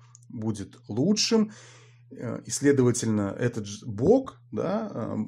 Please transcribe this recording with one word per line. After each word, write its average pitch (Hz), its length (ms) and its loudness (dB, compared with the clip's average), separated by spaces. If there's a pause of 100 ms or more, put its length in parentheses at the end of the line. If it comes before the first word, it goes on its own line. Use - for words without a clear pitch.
(300)
будет 110 480 -8 (100)
лучшим. 214 640 0 (580)
Э, 117 360 -10
и, - 40 -14
следовательно, 120 880 2
этот 120 280 -4
ж-, 101 200 -14
бог, 151 560 4 (100)
да, 185 420 -4
э, 107 220 -6 (120)